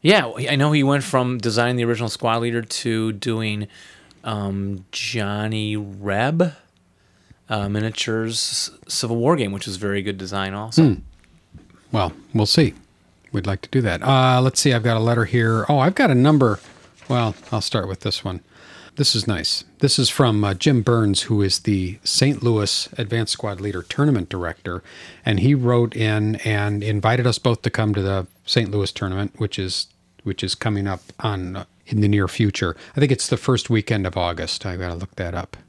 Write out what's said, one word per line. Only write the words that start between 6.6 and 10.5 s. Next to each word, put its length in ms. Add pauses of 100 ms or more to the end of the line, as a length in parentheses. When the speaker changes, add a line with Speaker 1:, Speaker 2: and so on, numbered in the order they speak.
Speaker 1:
uh, 200
miniatures 1000 (180)
Civil 300
War 180
game, 160
which 140
was 120
very 260
good 160
design 340